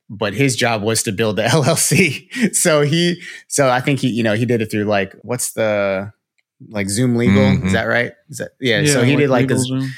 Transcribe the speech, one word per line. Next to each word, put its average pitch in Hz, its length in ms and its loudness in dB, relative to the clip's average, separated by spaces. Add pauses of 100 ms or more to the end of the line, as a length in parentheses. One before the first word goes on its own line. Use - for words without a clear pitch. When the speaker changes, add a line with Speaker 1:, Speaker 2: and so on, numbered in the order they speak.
Speaker 1:
But 101 280 -6
his 131 200 0
job 113 280 -2
was 113 200 0
to 113 80 -4
build 107 260 0
the 107 80 0
<laughs> 110 60 0
L 143 140 2
L 160 100 2
C. 156 540 0 (240)
So 156 300 2
he, 170 360 0 (280)
so 135 220 2
I 123 120 2
think 135 200 0
he, 131 80 0
you 113 120 -2
know, 110 140 2
he 120 100 0
did 117 160 0
it 107 80 -4
through, 104 140 -2
like, 101 400 -2
what's 123 300 -6
the, 101 600 -2 (540)
like, 101 220 -6
Zoom 120 260 0
Legal? 101 260 4
Speaker 2:
Mm-hmm. 95 260 2
Speaker 1:
Is 95 60 0
that 110 120 0
right? 117 260 0 (180)
Is 131 80 -14
that, - 220 -10
yeah. 113 220 0
Speaker 3:
Yeah, 147 120 2
Speaker 1:
So 123 100 2
he 127 100 4
Speaker 3:
like, 143 60 2
Speaker 1:
did, 143 100 2
like, 131 200 2
a 123 40 2
Speaker 3:
LegalZoom. 131 440 -2